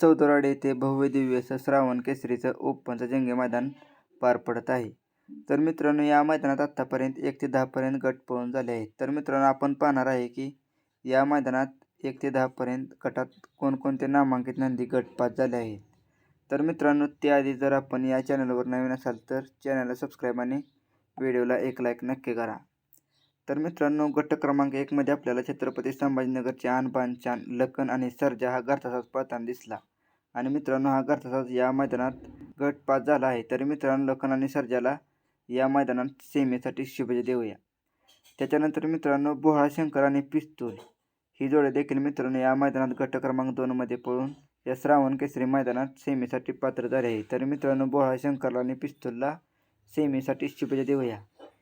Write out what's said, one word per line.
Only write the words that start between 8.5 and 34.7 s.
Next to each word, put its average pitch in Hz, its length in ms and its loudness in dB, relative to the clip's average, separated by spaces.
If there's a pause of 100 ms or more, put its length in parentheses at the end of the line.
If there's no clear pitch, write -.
झाले 127 200 -2
आहेत. 110 160 -4 (120)
तर 135 100 -2
मित्रांनो, 139 360 2
आपण 139 280 2
पाहणार 135 320 2
आहे 123 220 0
की 135 300 -10 (460)
या 131 200 4
मैदानात 135 420 2 (380)
एक 131 180 -6
ते 139 80 0
दहा 131 160 2
पर्यंत 127 400 -4 (180)
गटात 131 220 -2 (320)
कोणकोणते 135 480 -2
नामांकित 131 500 2
नंदी 127 280 -2
गट 127 200 0 (140)
पास 123 200 0
झाले 123 180 0
आहेत. 113 220 -6 (720)
तर 143 100 -2
मित्रांनो, 147 460 2
त्याआधी 143 480 2
जर 135 180 2
आपण 131 320 0
या 131 220 0
चॅनलवर 127 400 0
नवीन 127 260 -2
असाल 131 240 -4 (140)
तर 135 100 -2 (240)
चॅनलला 131 300 -2
सबस्क्राईब 123 460 -4
आणि 131 200 -2 (580)
व्हिडिओला 123 400 2
एक 127 220 -2
लाईक 120 220 0
नक्की 127 320 -4
करा. 113 220 -4 (920)
तर 139 100 -2
मित्रांनो, 151 500 0
गट 147 260 0
क्रमांक 139 400 0
एकमध्ये 139 400 0
आपल्याला 127 280 -2
छत्रपती 131 500 -4
संभाजीनगरचे 131 760 -2
आन 131 200 0
बान 123 260 -2
चान 123 320 -6
लखन 127 440 -2
आणि 127 200 -2
सर्जा 123 400 -2
हा 127 100 -2
घरचा 131 300 -2
साज 123 120 -4
पळताना 127 420 -6
दिसला. 113 340 -10 (560)
आणि 123 140 -4
मित्रांनो, 139 400 0
हा 135 140 4
घरचा 135 280 -2
साज 131 200 -2
या 127 220 2
मैदानात 127 400 0 (480)
गट 143 140 0 (120)
पास 135 160 2
झाला 131 240 4
आहे. 123 160 0
तर 127 220 -4
मित्रांनो, 135 480 0
लखन 135 200 -2
आणि 135 160 0
सर्जाला 127 480 0 (520)